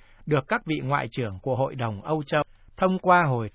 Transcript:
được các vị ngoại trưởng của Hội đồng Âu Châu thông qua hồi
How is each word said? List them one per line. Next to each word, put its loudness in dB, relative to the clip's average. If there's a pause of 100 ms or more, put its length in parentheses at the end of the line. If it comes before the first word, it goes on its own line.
(260)
được 0
các -2
vị -2
ngoại -2
trưởng -6
của -2
Hội -2
đồng -6
Âu -4
Châu 0 (340)
thông 2
qua 6
hồi 0